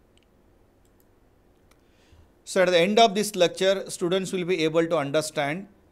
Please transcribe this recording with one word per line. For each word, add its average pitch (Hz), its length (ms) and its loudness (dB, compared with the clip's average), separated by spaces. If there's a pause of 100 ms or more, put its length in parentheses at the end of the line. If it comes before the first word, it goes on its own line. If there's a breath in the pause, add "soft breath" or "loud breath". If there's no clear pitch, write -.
(2500 soft breath)
So - 180 0
at 180 80 4
the 180 80 4
end 202 200 2
of 226 160 6
this 208 220 -4
lecture, 185 540 0
students 180 420 -4
will 180 140 -4
be 170 180 -2
able 160 220 0
to 165 100 -2
understand 151 720 -4 (240)